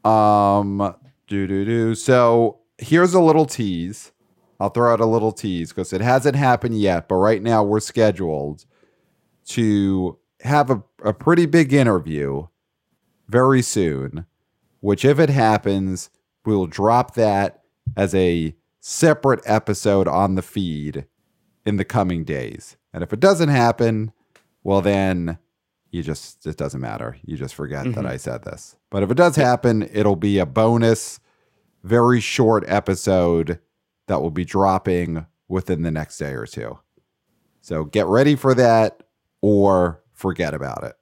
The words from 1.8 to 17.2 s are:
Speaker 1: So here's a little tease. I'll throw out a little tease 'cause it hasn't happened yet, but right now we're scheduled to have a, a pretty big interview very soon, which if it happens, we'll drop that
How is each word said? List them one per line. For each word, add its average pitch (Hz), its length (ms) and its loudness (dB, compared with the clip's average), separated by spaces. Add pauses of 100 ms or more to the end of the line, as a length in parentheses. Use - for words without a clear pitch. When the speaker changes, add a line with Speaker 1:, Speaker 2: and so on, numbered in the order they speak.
Speaker 1:
So 117 640 2 (180)
here's 170 360 2
a 185 80 4
little 160 240 4
tease. 95 680 -8 (480)
I'll 98 100 -2
throw 120 240 2
out 110 60 0
a 113 60 2
little 110 260 0
tease 87 420 -8
'cause - 200 -8
it 92 80 -4
hasn't 127 340 0
happened 123 440 0
yet, 92 280 0
but 98 80 -2
right 101 260 2
now 113 220 0
we're 104 160 0
scheduled 82 880 -2 (840)
to 98 680 -2 (240)
have 143 280 0
a, 113 140 -2 (200)
a 104 100 0
pretty 170 320 2
big 151 280 2
interview 80 760 0 (800)
very 127 340 4
soon, 76 640 -4 (540)
which 101 260 -2
if 139 140 4
it 156 100 4
happens, 101 800 0 (360)
we'll 101 220 0
drop 110 480 0
that 101 460 0 (340)